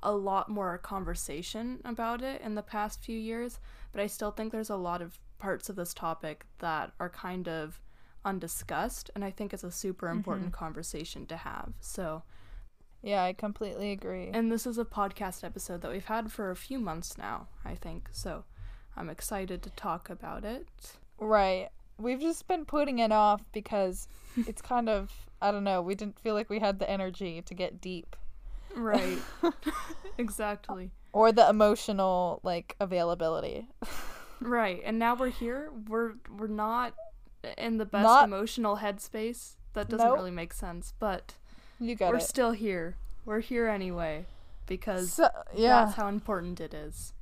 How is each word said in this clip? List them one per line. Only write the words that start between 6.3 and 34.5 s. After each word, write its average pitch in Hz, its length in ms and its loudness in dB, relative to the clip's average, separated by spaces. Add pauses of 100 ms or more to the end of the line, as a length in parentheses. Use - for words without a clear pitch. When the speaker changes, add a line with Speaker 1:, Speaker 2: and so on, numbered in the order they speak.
Speaker 1:
that 160 420 -2
are 175 100 -4
kind 180 380 -6
of 160 320 -6 (440)
undiscussed, 185 880 -4
and 202 100 -4
I 196 60 -4
think 196 220 -8
it's - 120 -10
a 180 80 -8
super 185 360 -4
important 196 440 -2
Speaker 2:
Mm-hmm. - 20 -4 (100)
Speaker 1:
conversation 160 640 -8
to 165 120 -10
have, - 420 -8
so. 160 420 -6 (840)
Speaker 2:
Yeah, 202 200 2
I 185 80 0
completely 208 580 -4
agree. 185 420 -6
Speaker 1:
And 226 200 2
this 226 120 0
is 233 140 -4
a 233 60 0
podcast 196 580 -4
episode 180 380 -8
that 170 100 -6
we've 190 140 -6
had 220 260 -4
for 190 220 -4
a 185 40 -6
few 262 220 -8
months 165 400 -6
now, - 300 -8 (160)
I 160 100 -6
think, - 380 -8
so - 320 -8 (520)
I'm 170 140 -8
excited 180 520 -6
to 190 80 -10
talk 175 380 -6
about 170 360 -10
it. 247 240 -8 (500)
Speaker 2:
Right. 196 520 4 (280)
We've 247 220 -2
just 320 260 -2
been 339 180 0
putting 285 360 2
it 220 100 6
off 208 320 8 (100)
because 196 540 0 (300)
Speaker 1:
<laughs> - 0 -
Speaker 2:
it's 220 260 -2
kind 240 260 2
of, 202 220 2 (300)
I 202 100 4
don't 202 140 0
know, 185 180 4
we 185 140 -2
didn't 202 240 -8
feel 220 140 0
like 208 160 0
we 208 100 0
had 196 180 4
the 196 120 0
energy 185 520 -2
to - 120 -10
get 180 260 -4
deep. 185 340 -8 (600)
Speaker 1:
Right. 214 420 2 (240)
Speaker 2:
<laughs> 330 100 4 (680)
Speaker 1:
Exactly. 208 720 -4 (220)
Speaker 2:
Or 226 200 12
the 220 160 12
emotional, 196 960 6
like, 175 360 -2
availability. 170 840 2 (160)
<laughs> - 60 -4 (560)
Speaker 1:
Right, 226 400 2